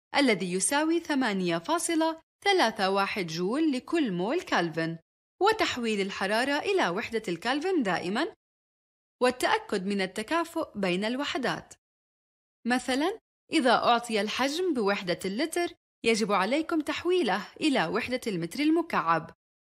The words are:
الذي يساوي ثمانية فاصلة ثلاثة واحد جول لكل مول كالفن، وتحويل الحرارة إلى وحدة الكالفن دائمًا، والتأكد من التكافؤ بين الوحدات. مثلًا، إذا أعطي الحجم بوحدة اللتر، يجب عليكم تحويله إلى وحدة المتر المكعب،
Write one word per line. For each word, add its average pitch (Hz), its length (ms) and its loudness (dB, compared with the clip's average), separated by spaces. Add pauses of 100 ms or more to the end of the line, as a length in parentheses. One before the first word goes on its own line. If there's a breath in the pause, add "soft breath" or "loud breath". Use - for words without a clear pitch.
(160)
الذي 196 360 2
يساوي 302 480 0
ثمانية 202 580 0
فاصلة 320 640 0 (240)
ثلاثة 226 460 2
واحد 196 360 0
جول 208 460 0
لكل 254 400 -2
مول 208 280 -2
كالفن، 165 580 -2 (440)
وتحويل 262 580 0
الحرارة 214 580 -2
إلى 349 300 0
وحدة 220 400 -4
الكالفن 277 540 0
دائمًا، 202 500 -2 (880)
والتأكد 247 640 0
من 202 140 -2
التكافؤ 220 760 -4
بين 190 260 0
الوحدات. 240 680 -4 (920)
مثلًا، 262 520 0 (340)
إذا 254 220 4
أعطي 226 460 2
الحجم 277 540 0
بوحدة 202 500 0
اللتر، 311 440 -2 (360)
يجب 214 280 2
عليكم 277 480 0
تحويله 285 680 0 (140)
إلى 254 260 2
وحدة 240 400 -2
المتر 175 340 -4
المكعب، 202 680 2 (380)